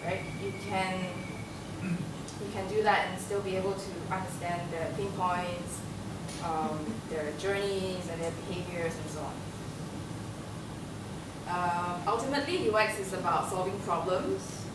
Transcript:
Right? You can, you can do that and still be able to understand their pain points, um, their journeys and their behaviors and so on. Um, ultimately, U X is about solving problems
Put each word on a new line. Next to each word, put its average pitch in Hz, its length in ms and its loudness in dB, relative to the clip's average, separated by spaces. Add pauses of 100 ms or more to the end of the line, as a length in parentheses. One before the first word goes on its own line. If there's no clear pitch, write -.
Right? 175 180 2 (220)
You 196 80 0 (160)
can, 190 320 2 (800)
you 185 680 -2
can 202 160 -2
do 214 140 4
that 208 260 8
and 185 120 -2
still 202 200 0
be 190 160 0
able 190 160 2
to - 180 -2 (220)
understand 175 580 -2
their 165 260 0
pain 196 160 0
points, 175 680 0 (640)
um, 156 400 2 (240)
their 151 300 0
journeys 190 720 2
and 165 100 -2
their 165 120 0
behaviors 170 600 -2
and - 180 -4
so 151 100 -4
on. - 140 -2 (2250)
Um, 175 560 2
ultimately, 285 600 2
U 214 120 6
X 214 220 4
is 180 120 -2
about 185 380 2
solving 190 300 2
problems 185 960 2